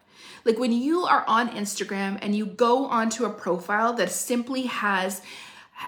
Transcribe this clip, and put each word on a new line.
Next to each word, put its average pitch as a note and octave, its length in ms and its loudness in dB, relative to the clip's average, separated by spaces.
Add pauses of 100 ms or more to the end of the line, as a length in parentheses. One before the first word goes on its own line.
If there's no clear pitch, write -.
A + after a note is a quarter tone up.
(460)
Like, A3+ 140 4
when B3 120 2
you C#4+ 340 2
are - 220 2
on A3+ 220 4
Instagram G3 720 -4
and G#3 140 0
you G#3+ 100 0
go A#3+ 400 4
onto A3+ 400 0
a G3+ 60 -2
profile G#3 640 0
that F#3 180 0
simply B3+ 520 -2
has, G3 600 -2 (640)